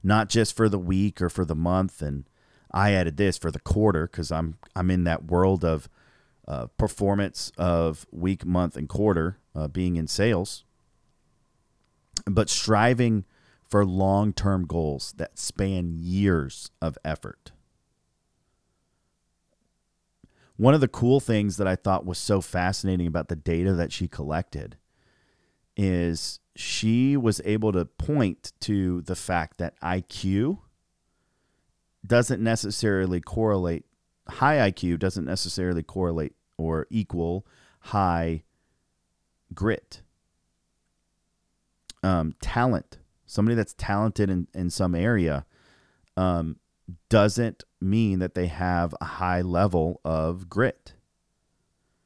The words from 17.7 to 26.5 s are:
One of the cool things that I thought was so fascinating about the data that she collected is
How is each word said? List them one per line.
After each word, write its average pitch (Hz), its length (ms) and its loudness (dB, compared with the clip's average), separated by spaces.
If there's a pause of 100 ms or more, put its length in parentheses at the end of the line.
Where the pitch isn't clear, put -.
One 123 160 8
of 156 80 4
the 127 80 4
cool 131 320 4
things 104 340 0
that 101 120 0
I 92 100 2
thought 95 280 0
was 90 140 -6
so 101 220 2
fascinating 90 640 -2
about 80 220 -4
the 85 80 -4
data 87 360 0
that 85 200 0
she 90 160 -4
collected 76 680 -8 (960)
is 87 640 -2 (160)